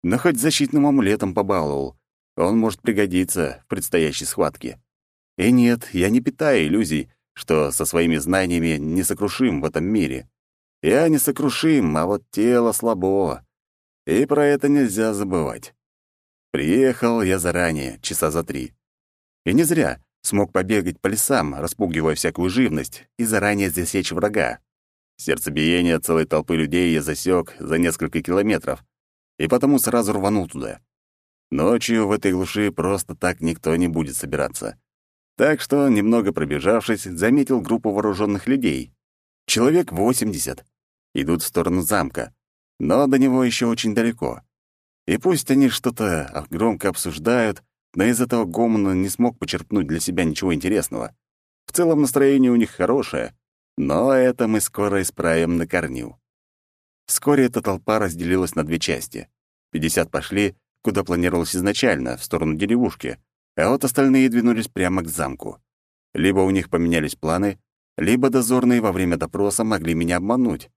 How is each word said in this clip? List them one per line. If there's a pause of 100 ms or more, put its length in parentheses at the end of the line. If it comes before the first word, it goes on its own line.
Но
хоть
защитным
амулетом
побаловал. (380)
Он
может
пригодиться
в
предстоящей
схватке. (560)
И
нет,
я
не
питаю
иллюзий, (240)
что
со
своими
знаниями
несокрушим
в
этом
мире. (540)
Я
несокрушим,
а
вот
тело
слабо. (600)
И
про
это
нельзя
забывать. (800)
Приехал
я
заранее,
часа
за
три. (680)
И
не
зря (180)
смог
побегать
по
лесам,
распугивая
всякую
живность, (100)
и
заранее
засечь
врага. (600)
Сердцебиение
целой
толпы
людей
я
засек
за
несколько
километров, (540)
и
потому
сразу
рванул
туда. (680)
Ночью
в
этой
глуши
просто
так
никто
не
будет
собираться. (560)
Так
что,
немного
пробежавшись,
заметил
группу
вооруженных
людей. (560)
Человек
восемьдесят. (500)
Идут
в
сторону
замка, (460)
но
до
него
еще
очень
далеко. (680)
И
пусть
они
что-то
громко
обсуждают, (320)
но
из
этого
гомона
не
смог
почерпнуть
для
себя
ничего
интересного. (500)
В
целом
настроение
у
них
хорошее, (440)
но
это
мы
скоро
исправим
на
корню. (840)
Вскоре
эта
толпа
разделилась
на
две
части. (420)
Пятьдесят
пошли, (260)
куда
планировалось
изначально,
в
сторону
деревушки, (360)
а
вот
остальные
двинулись
прямо
к
замку. (540)
Либо
у
них
поменялись
планы, (380)
либо
дозорные
во
время
допроса
могли
меня
обмануть.